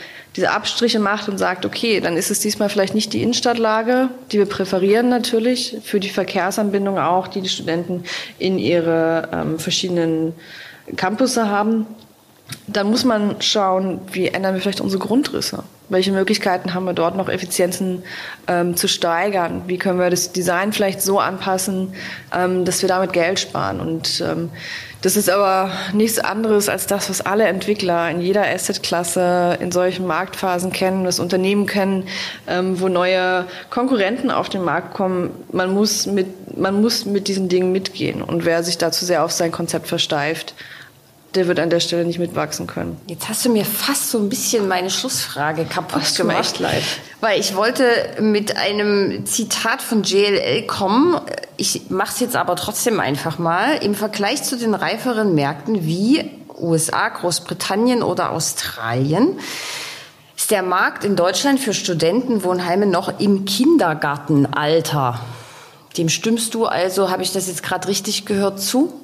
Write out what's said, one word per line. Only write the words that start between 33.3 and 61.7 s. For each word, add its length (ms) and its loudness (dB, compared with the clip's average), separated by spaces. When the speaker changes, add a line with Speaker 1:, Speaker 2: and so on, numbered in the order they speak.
Speaker 1:
Konkurrenten 580 0
auf 180 0
den 160 -4
Markt 300 -2
kommen. 380 0
Man 220 0
muss 320 2
mit, 500 -4
man 260 2
muss 240 2
mit 220 0
diesen 220 0
Dingen 220 2
mitgehen. 500 -2
Und 240 -2
wer 180 2
sich 140 -4
da 140 0
zu 120 -2
sehr 220 2
auf 60 -2
sein 200 0
Konzept 360 -4
versteift, 640 -2
der 140 2
wird 140 2
an 80 2
der 100 4
Stelle 240 0
nicht 160 -2
mitwachsen 480 -2
können. 300 -6
Speaker 2:
Jetzt 220 -8
hast 160 -2
du 40 4
mir 140 4
fast 480 -2
so 60 0
ein 100 0
bisschen 400 0
meine 220 0
Schlussfrage 760 -2
kaputt 400 -4
Speaker 1:
Ach, 60 0
tut 160 0
mir 80 2
Speaker 2:
gemacht. 180 0
Speaker 1:
echt 80 -6
leid. 240 0
Speaker 2:
Weil 180 2
ich 160 -2
wollte 300 2
mit 380 2
einem 680 0
Zitat 560 -2
von 220 2
J 240 4
L 100 2
L 300 0
kommen. 540 4
Ich 320 -4
mach's 320 -2
jetzt 160 0
aber 220 0
trotzdem 420 0
einfach 400 -2
mal. 380 2
„Im 180 0
Vergleich 480 -2
zu 140 -4
den 160 2
reiferen 600 0
Märkten 520 2
wie 440 2
U 160 2
S 160 2
A, 160 2
Großbritannien 960 0
oder 280 0
Australien 1080 0
ist 160 -2
der 120 2
Markt 420 0
in 100 2
Deutschland 460 2
für 120 -2